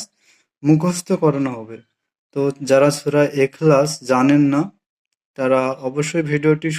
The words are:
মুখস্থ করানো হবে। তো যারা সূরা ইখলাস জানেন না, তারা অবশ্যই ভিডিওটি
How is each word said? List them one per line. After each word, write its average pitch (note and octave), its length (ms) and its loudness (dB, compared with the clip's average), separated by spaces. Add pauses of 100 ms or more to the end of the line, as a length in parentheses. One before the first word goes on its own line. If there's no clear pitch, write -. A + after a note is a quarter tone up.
(640)
মুখস্থ D#3+ 440 0 (160)
করানো C#3 340 0
হবে। A2 200 -16 (580)
তো C#3 60 -4 (280)
যারা C3+ 200 6 (100)
সূরা D3 240 0 (200)
ইখলাস D3 460 2 (220)
জানেন C#3 320 4 (100)
না, C#3+ 80 0 (760)
তারা C3 240 0 (260)
অবশ্যই D3 440 -4
ভিডিওটি D#3 480 0